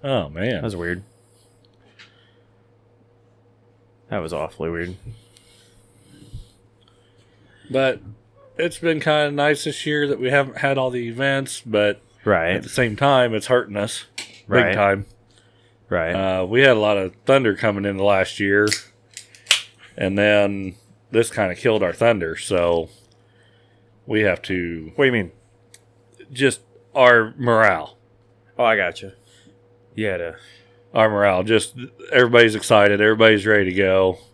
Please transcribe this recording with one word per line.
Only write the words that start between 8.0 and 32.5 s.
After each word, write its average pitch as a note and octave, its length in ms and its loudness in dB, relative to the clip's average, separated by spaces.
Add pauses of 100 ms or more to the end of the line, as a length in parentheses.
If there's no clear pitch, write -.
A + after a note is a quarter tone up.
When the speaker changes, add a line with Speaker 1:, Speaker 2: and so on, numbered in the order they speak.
Speaker 1:
it's E3 200 -4
been E3 240 -2
kinda D3+ 300 0
nice C#3+ 340 -2
this D3+ 200 -8
year D3 220 -2
that C#3 120 -2
we B2+ 100 -2
haven't C3+ 300 0
had C#3 180 0
all C3 120 -2
the B2 200 -6
events, C3+ 560 -4
but G#2 340 0 (240)
Speaker 2:
Right. F2+ 320 2
Speaker 1:
at - 80 -6
the - 60 -16
same A#2 260 -2
time, C3 380 2
it's G#2+ 140 -6
hurting A#2 280 0
us G#2 300 -6 (120)
big - 300 -18
Speaker 2:
Right. G2 260 2
Speaker 1:
time. G2+ 320 2 (840)
Speaker 2:
Right. E2+ 240 -2
Speaker 1:
Uh, F#2 320 -2
we A2+ 160 0
had C3+ 160 6
a - 20 0
lot G#2 180 2
of F#2+ 180 -6 (100)
thunder C3 300 2
coming G2+ 300 -2
in G2+ 120 -4
the F#2+ 60 -4
last G2 360 0
year, G#2 280 2 (1300)
and G2 200 -2
then G2+ 580 0 (360)
this A2+ 180 0
kinda F#2 260 -4
killed A2 280 0
our F2 100 -2
thunder, F#2+ 440 0
so E2+ 520 -2 (1160)
we G#2+ 160 -2
have F#2+ 220 0
to E2+ 520 -8
Speaker 2:
What D3 100 0
do - 20 4
you B2+ 40 2
mean? G#2 200 -4 (1000)
Speaker 1:
just C3 300 0 (340)
our A#2+ 420 6
morale. A2 600 2 (600)
Speaker 2:
Oh, B2 60 -2
I A2+ 140 2
gotcha. F#2+ 360 -6 (840)
You A2 120 -4
had F2+ 140 -4
a E2 140 -10 (580)
Speaker 1:
Our A2 160 2
morale. G2+ 340 0
Just G#2+ 320 0 (360)
everybody's A#2+ 440 6